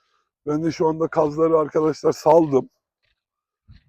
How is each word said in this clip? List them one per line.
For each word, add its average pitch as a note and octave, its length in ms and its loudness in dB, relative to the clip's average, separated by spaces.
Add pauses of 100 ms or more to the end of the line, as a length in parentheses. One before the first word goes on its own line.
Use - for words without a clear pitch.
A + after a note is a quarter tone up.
(480)
Ben D3+ 160 -4
de E3 80 -2
şu D#3+ 160 -2
anda D#3+ 200 -2
kazları D#3+ 500 0
arkadaşlar D#3 540 -2
saldım. D3+ 580 2 (1200)